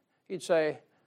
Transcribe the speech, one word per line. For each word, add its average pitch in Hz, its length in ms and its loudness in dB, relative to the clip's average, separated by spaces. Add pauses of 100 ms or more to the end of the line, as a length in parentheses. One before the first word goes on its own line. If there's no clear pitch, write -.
(260)
He'd 185 160 -10
say, 156 380 2 (260)